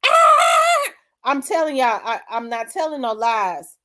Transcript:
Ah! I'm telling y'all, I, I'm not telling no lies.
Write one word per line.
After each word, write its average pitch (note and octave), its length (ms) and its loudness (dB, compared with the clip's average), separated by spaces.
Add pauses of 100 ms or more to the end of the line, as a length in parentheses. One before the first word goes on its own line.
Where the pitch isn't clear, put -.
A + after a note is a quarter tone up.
Ah! E5 840 4 (340)
I'm C#4 180 -2
telling D#4 340 -2
y'all, A#3+ 280 0
I, A3+ 160 -6 (100)
I'm A#3 180 -6
not A#3 220 -8
telling D#4 320 -6
no A#3 100 -4
lies. G#3+ 720 -4